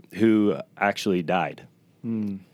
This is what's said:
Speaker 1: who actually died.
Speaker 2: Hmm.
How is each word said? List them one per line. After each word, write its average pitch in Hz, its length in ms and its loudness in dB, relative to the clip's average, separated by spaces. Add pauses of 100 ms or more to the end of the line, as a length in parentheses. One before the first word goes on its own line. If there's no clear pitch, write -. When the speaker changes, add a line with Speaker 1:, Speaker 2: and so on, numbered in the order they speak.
(140)
Speaker 1:
who 107 420 4 (220)
actually 101 460 0
died. 80 420 -2 (360)
Speaker 2:
Hmm. 107 340 -6 (180)